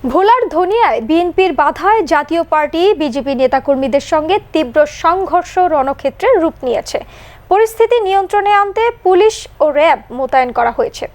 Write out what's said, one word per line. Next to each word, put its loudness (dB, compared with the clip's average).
ভোলার 4
ধনিয়ায় 0
বিএনপির 0
বাধায় 0
জাতীয় 0
পার্টি -2
বিজেপি -4
নেতাকর্মীদের 0
সঙ্গে 0
তীব্র -2
সংঘর্ষ -2
রণক্ষেত্রে -2
রূপ 0
নিয়েছে। -6
পরিস্থিতি 2
নিয়ন্ত্রণে 0
আনতে 0
পুলিশ 2
ও 2
র্যাব 2
মোতায়েন 0
করা -2
হয়েছে। -6